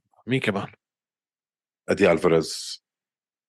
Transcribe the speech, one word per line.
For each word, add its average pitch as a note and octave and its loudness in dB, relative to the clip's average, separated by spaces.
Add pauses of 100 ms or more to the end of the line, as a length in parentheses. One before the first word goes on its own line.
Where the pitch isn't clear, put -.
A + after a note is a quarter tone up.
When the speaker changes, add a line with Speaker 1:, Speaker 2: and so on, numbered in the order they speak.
(260)
Speaker 1:
مين B2+ -2
كمان؟ G2 -6 (1160)
Speaker 2:
أدي F#2+ 4
ألفاريز. E2 -2 (640)